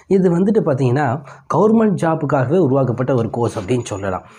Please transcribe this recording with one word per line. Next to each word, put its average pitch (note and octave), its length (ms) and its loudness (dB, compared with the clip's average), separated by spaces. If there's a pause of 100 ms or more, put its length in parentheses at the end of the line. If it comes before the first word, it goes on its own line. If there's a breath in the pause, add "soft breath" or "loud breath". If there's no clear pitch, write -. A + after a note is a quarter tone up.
இது F3+ 320 2
வந்துட்டு G3+ 260 2
பார்த்தீங்கன்னா C3+ 420 0 (480 loud breath)
கவர்மெண்ட் G#3+ 480 2
ஜாபுக்காகவே D3+ 560 0
உருவாக்கப்பட்ட C3 560 0
ஒரு A2+ 160 0
கோர்ஸ் A#2 280 -4
அப்படின்னு A#2 260 -4
சொல்லலாம். G2 380 -6 (160 loud breath)